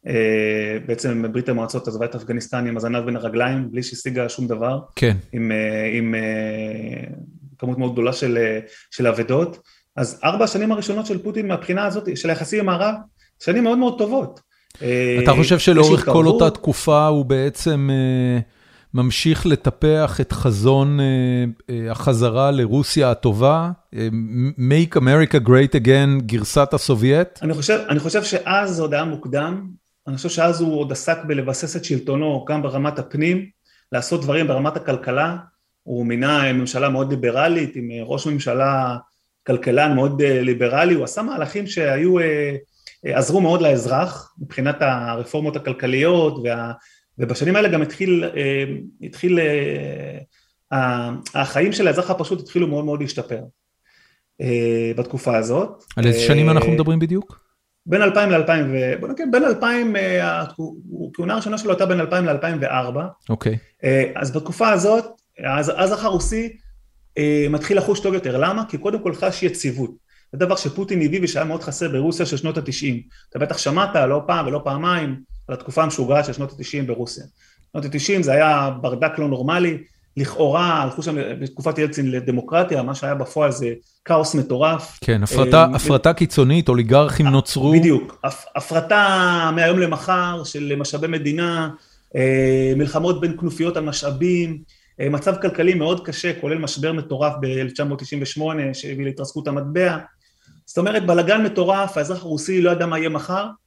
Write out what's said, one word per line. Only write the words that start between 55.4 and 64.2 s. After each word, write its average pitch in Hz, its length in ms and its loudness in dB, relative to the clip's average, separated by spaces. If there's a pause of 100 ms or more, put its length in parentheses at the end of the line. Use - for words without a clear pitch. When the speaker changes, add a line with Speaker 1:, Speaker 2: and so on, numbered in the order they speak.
Speaker 2:
על 117 120 2
איזה 117 120 4
שנים 147 280 4
Speaker 1:
אה, 160 40 6
Speaker 2:
אנחנו 120 200 4
מדברים 160 280 2
בדיוק? 170 400 -2 (460)
Speaker 1:
בין 185 160 2
אלפיים 202 280 4
לאלפיים 160 440 2
ו-, 127 260 -2
בוא - 80 -8
נגיד, 277 240 -4
בין 294 120 4
אלפיים, 233 520 0
אה, 180 460 0
הכו-, 160 340 -10 (360)
הכהונה 175 220 -4
הראשונה 214 240 -4
שלו 214 140 -2
הייתה 185 140 2
בין 180 140 0
אלפיים 180 260 0
לאלפיים 160 360 -2
וארבע. 131 460 -4 (220)
Speaker 2:
אוקיי. 110 280 -2 (260)
Speaker 1:
אה, 135 320 2
אז 135 160 -4